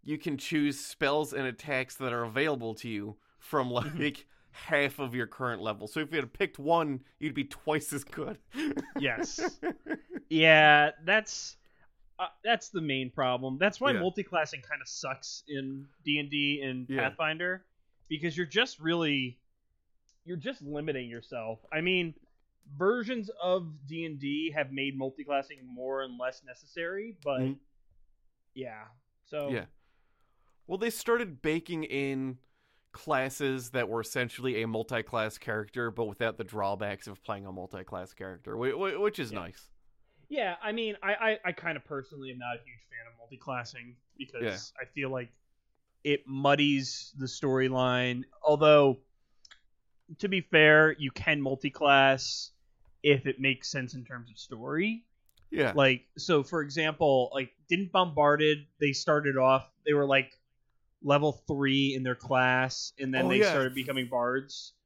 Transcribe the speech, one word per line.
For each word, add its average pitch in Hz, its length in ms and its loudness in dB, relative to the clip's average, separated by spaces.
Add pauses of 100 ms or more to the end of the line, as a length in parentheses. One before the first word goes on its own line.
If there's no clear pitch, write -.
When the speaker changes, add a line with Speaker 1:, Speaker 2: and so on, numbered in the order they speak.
Speaker 1:
you 151 140 -6
can 147 180 -6
choose 147 420 -2
spells 147 540 -2
and 139 140 -4
attacks 131 500 -6
that 131 160 -4
are 117 120 -2
available 120 520 -2
to 120 120 -12
you 104 280 -6 (220)
from, 131 320 -2
Speaker 2:
Mm-hmm. 143 320 -4
Speaker 1:
like, 147 240 -4 (280)
half 143 440 -2
of 127 160 -6
your 120 120 -4
current 117 360 -6
level. 107 260 -6
So 160 120 -6
if 151 120 -6
you 156 60 -2
had 127 160 -4
picked - 240 -4
one, 147 420 0 (180)
you'd 151 160 -6
be 139 100 -2
twice 151 500 -4
as 139 100 -8
good. 214 320 -10 (180)
<laughs> 285 220 -4 (240)
Speaker 2:
Yes. 285 580 -4 (720)
Yeah, 156 600 8 (140)
that's, - 520 -2 (600)
uh, 180 80 -4 (180)
that's 220 240 0
the 185 140 -4
main 131 280 -2
problem. 131 480 0
That's 202 220 0
why 269 120 2
Speaker 1:
Yeah. 214 80 0
Speaker 2:
multiclassing 165 680 -2
kinda 139 160 -8
sucks - 640 -10
in 139 400 -8 (160)
D 147 140 0
and 143 120 -4
D 143 320 0
and 127 260 -6
Speaker 1:
Yeah. 135 200 -2
Speaker 2:
Pathfinder, 165 560 -4 (440)
because 156 280 -4
you're 175 100 -2
just 220 320 -2
really, 151 600 0 (840)
you're 175 120 -8
just 202 260 -8
limiting 143 460 -6
yourself. 113 500 -10 (140)
I 156 80 -2
mean, 175 340 0 (640)
versions 220 540 0 (120)
of 170 440 -2
D 165 180 -6
and 151 160 -8
D 147 340 -4
have 143 180 -2
made 139 260 -4
multiclassing 135 640 -6
more 131 380 -6
and 127 160 -10
less 127 260 -8
necessary, 175 800 -10
but 135 160 -2
Speaker 1:
Mm-hmm. 135 120 -2 (1000)
Speaker 2:
yeah. 113 300 -14 (400)
So 147 260 -8
Speaker 1:
Yeah. 113 140 -6 (1040)
Well, 185 120 -6
they 226 120 -2
started 233 520 -2
baking 160 420 -2
in 135 540 -4 (540)
classes 131 800 -2
that 120 180 0
were 113 140 -2
essentially 120 600 -2
a 113 60 -2
multi-class 113 720 -2
character, 110 520 -4
but 113 140 -2
without 107 320 -2
the 110 80 -8
drawbacks 101 600 -4
of 101 180 -16
playing 101 220 -6
a 95 60 -10
multi-class 92 600 -12
character, 95 420 -10
whi-, 123 200 0
whi-, 185 240 -4
which 208 180 -2
is 117 140 -6
Speaker 2:
Yeah. 107 80 -8
Speaker 1:
nice. 90 300 -16 (580)
Speaker 2:
Yeah, 208 340 -4
I 214 100 -6
mean, 220 300 -4
I, 202 120 0
I, 220 320 0
I 180 60 -2
kinda 160 280 -6
personally 135 500 -12
am 123 80 -14
not 123 180 -6
a - 20 -14
huge 120 220 -20 (100)
fan 117 160 -18
of 117 120 -20
multiclassing 120 760 -12 (220)
because 123 260 -10
Speaker 1:
Yeah. 107 380 -6
Speaker 2:
I 127 40 -8 (100)
feel 135 160 -4
like 127 200 -6 (720)
it 143 220 2
muddies 139 880 2
the 131 100 -6
storyline. 127 960 0 (180)
Although, 147 580 8 (1160)
to 202 100 -2
be 185 120 2
fair, 156 580 8
you 139 120 -4
can 147 300 -2
multiclass 135 1080 4 (520)
if 139 240 6
it 131 140 -2
makes 135 300 -2
sense 127 240 -6
in 127 100 -10
terms 120 260 -16
of - 80 -20
story. 156 640 -4 (460)
Speaker 1:
Yeah. 135 240 2
Speaker 2:
Like, 131 320 4 (100)
so 151 260 2
for 160 200 -4
example, 143 720 2
like, 135 180 -4 (160)
didn't 180 240 0
Bombarded, 151 760 4 (140)
they 143 120 2
started 147 440 2
off, 131 320 4 (160)
they 151 80 2
were, 143 140 4
like, 135 240 4 (720)
level 143 280 4 (160)
three 139 460 2
in 131 100 -4
their 127 100 0
class, 127 840 2
and 135 140 -4
then 131 140 2
Speaker 1:
Oh, - 20 2
Speaker 2:
they 202 120 4
Speaker 1:
yeah. 202 100 6
Speaker 2:
started 131 240 0
becoming 131 340 -4
bards? 127 640 -4 (140)